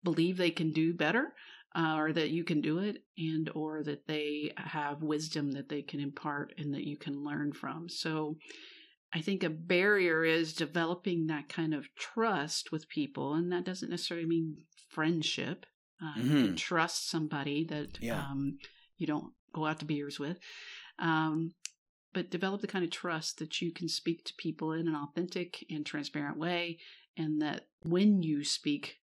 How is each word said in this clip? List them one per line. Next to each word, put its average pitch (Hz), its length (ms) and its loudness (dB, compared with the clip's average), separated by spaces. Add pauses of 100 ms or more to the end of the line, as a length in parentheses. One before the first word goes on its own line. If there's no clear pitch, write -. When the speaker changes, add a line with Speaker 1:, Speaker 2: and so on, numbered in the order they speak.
Speaker 1:
believe 170 340 2
they 175 140 4
can 160 200 0
do 160 220 2
better, 180 400 2 (420)
uh, 160 220 2
or 156 160 2
that 156 160 2
you 165 140 0
can 156 180 2
do 151 180 2
it, 208 240 -2 (140)
and 160 360 0
or 156 300 -2
that 147 240 -4
they 151 500 -2
have 151 460 -4
wisdom 151 480 0
that 135 180 -6
they 147 120 -2
can 143 180 -6
impart 143 580 -4
and 147 160 -4
that 139 140 -4
you 147 100 -4
can 143 260 -6
learn 147 280 -2
from. 165 380 -8
So 156 480 -2 (760)
I 160 60 0
think 190 220 0
a 170 60 2
barrier 175 760 6
is 160 300 4
developing 165 720 0
that 147 220 -2
kind 160 240 0
of 135 220 -2
trust 190 760 0
with 156 180 -6
people, 143 460 -2
and 175 160 2
that 180 120 0
doesn't 185 280 -4
necessarily 170 360 -4
mean 165 300 2 (320)
friendship. 160 760 0 (360)
Uh, 156 160 -8
you 117 60 0
Speaker 2:
Mm-hmm. 135 240 6
Speaker 1:
can 90 80 2
trust 170 540 0
somebody 151 560 0
that, 151 360 -6
Speaker 2:
Yeah. 117 220 -2
Speaker 1:
um, 139 340 -2 (400)
you 170 100 -2
don't - 260 -2 (200)
go 156 140 -2
out 156 120 -2
to 156 60 -4
beers 143 340 -2
with, 156 200 -4 (600)
um, 160 540 2 (600)
but 180 160 -2
develop 190 320 0
the 208 60 -4
kind 190 160 0
of 170 80 -2
trust - 480 -4
that 156 220 -4
you 170 100 0
can 170 160 -6
speak - 380 -2
to - 120 -8
people 160 360 -2
in 165 140 0
an 156 80 2
authentic 170 720 -4
and 151 160 -4
transparent 147 520 -4
way, 170 420 -2 (380)
and 156 240 2
that 151 260 -2 (160)
when 190 400 6
you 147 200 2
speak - 560 -2 (120)